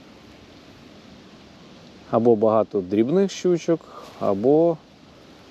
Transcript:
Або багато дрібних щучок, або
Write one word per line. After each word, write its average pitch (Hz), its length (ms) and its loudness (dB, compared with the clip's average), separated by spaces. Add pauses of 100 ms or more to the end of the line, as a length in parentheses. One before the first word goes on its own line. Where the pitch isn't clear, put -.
(2000)
Або 117 260 4
багато 107 440 0
дрібних 120 500 0
щучок, 170 500 -4 (400)
або 139 560 0 (760)